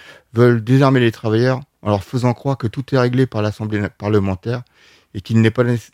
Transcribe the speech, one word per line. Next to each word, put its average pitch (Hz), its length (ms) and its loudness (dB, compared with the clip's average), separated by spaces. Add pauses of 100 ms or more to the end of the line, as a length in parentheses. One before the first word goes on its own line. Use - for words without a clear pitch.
(320)
veulent 120 300 4
désarmer 135 380 2
les 117 120 2
travailleurs 120 480 -2 (220)
en 104 80 -2
leur 101 140 0
faisant 123 300 -2
croire 139 220 -6
que 127 100 -8
tout 131 280 -6
est 135 40 2
réglé 123 280 2
par 110 160 -6
l'Assemblée 107 380 -4
na-, 98 100 -4
parlementaire 104 720 -2 (520)
et 107 60 -10
qu'il 113 200 0
n'est 110 100 4
pas 123 140 0
né-, 120 140 -2 (160)